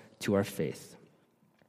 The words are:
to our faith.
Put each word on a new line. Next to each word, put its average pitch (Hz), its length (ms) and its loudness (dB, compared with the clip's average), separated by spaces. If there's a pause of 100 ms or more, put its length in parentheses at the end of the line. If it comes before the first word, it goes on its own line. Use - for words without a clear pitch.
(200)
to 107 140 0
our 98 100 6
faith. - 540 -6 (720)